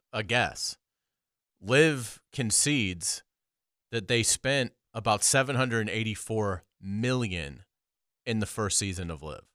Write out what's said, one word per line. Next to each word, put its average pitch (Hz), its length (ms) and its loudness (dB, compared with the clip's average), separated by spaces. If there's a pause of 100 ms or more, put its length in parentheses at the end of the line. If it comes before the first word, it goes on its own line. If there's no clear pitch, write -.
(120)
a 110 100 -2
guess, 107 540 -2 (840)
Liv 131 600 4 (120)
concedes 110 920 0 (680)
that 110 180 -4
they 117 140 4
spent 131 500 0 (220)
about 107 300 0
seven 135 320 2
hundred 117 320 0
eighty-four 107 760 -2 (160)
million 98 840 -2 (640)
in 113 140 0
the 101 60 0
first - 320 -2
season 92 320 -2
of 76 120 -10
Liv. 73 180 -10 (140)